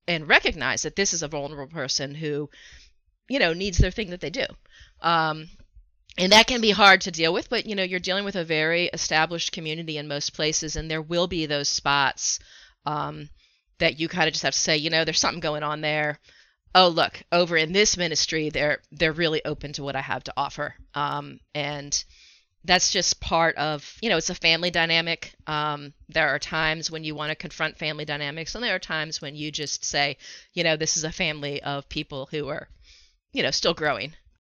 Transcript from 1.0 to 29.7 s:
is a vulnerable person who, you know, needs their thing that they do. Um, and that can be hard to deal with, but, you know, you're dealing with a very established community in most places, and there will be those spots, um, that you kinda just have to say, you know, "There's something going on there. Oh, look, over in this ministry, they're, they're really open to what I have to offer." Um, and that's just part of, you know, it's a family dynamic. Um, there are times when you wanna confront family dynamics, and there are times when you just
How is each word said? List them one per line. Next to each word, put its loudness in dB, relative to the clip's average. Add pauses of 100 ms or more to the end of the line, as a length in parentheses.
is -4
a -4
vulnerable -6
person -4
who, -2 (800)
you 0
know, 4
needs -2
their 6
thing -4
that -8
they -4
do. -2 (560)
Um, 2 (680)
and 4
that 10
can 0
be 6
hard 10
to -4
deal 2
with, -2
but, -2
you -4
know, 0
you're -2
dealing -2
with -6
a -2
very 2
established -2
community -6
in -8
most -4
places, -2
and -6
there -2
will 0
be -2
those -2
spots, 0 (460)
um, -6 (500)
that 0
you 0
kinda 2
just -4
have 0
to 0
say, 2
you -2
know, 2
"There's 0
something 0
going -2
on -4
there. -2 (540)
Oh, 10
look, 2 (100)
over 2
in 2
this 4
ministry, 0
they're, 0 (100)
they're 0
really 0
open -6
to -8
what -6
I -2
have -4
to -10
offer." -4 (200)
Um, -4 (140)
and -4 (600)
that's 4
just 0
part 2
of, -4
you -2
know, 4
it's 0
a -4
family 2
dynamic. 0 (100)
Um, -2 (160)
there 2
are 0
times -2
when -8
you -6
wanna -4
confront -6
family -4
dynamics, -6
and -6
there 0
are -4
times -6
when -10
you -6
just -8